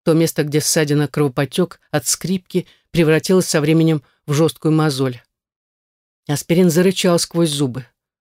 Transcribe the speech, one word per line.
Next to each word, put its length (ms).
то 120
место, 280
где 180
ссадина, 460
кровоподтёк 760
от 160
скрипки 600
превратилась 560
со 140
временем 420
в 60
жёсткую 400
мозоль. 500
Аспирин 440
зарычал 480
сквозь 320
зубы. 360